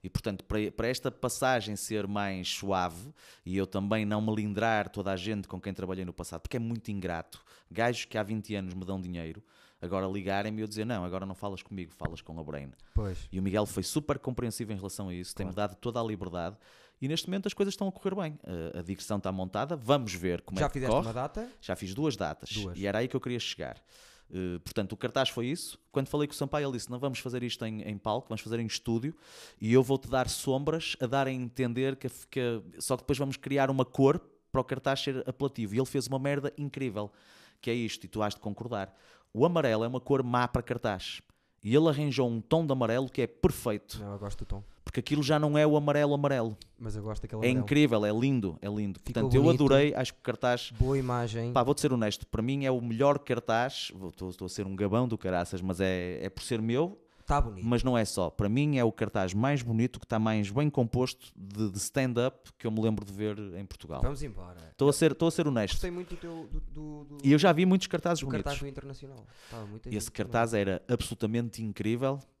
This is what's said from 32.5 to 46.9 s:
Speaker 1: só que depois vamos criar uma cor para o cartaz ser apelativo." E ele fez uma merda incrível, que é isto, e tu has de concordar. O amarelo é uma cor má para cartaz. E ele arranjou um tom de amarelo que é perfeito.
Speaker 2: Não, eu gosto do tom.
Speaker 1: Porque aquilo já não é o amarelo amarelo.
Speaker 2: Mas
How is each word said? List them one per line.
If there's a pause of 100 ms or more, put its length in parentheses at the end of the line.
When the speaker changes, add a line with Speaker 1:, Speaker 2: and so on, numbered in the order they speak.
Speaker 1:
só
que
depois
vamos
criar
uma
cor (320)
para
o
cartaz
ser
apelativo."
E
ele
fez
uma
merda
incrível, (480)
que
é
isto,
e
tu
has
de
concordar. (380)
O
amarelo
é
uma
cor
má
para
cartaz. (420)
E
ele
arranjou
um
tom
de
amarelo
que
é
perfeito.
Speaker 2:
Não,
eu
gosto
do
tom. (200)
Speaker 1:
Porque
aquilo
já
não
é
o
amarelo
amarelo. (200)
Speaker 2:
Mas